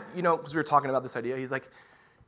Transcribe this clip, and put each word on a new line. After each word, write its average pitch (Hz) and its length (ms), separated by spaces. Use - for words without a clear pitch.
you 180 80
know, 170 160
'cause 147 160
we 160 60
were 147 40
talking 139 280
about 131 100
this 127 140
idea. 120 220
He's 131 140
like, 131 160